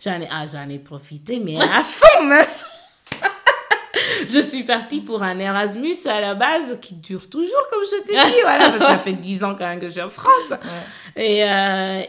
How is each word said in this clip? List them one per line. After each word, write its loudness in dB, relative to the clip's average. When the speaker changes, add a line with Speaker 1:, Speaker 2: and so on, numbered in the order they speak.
Speaker 1:
J'en -6
ai... -10
Ah, -8
j'en -12
ai -12
profité, -12
mais -6
à 4
fond, 8
meuf ! 4
<laughs> -2
Je 2
suis -4
partie -2
pour -6
un -4
Erasmus -2
à -2
la -2
base -2
qui -20
dure -12
toujours, -2
comme -2
je -4
t'ai -4
dit, 4
Speaker 2:
<laughs> 8
Speaker 1:
voilà, 4
parce 0
que 6
ça 6
fait -4
dix -6
ans -4
quand -6
même -6
que -10
je -10
suis -8
en -8
France. 2
Speaker 2:
Ouais. -10
Speaker 1:
Et, 2
euh, 0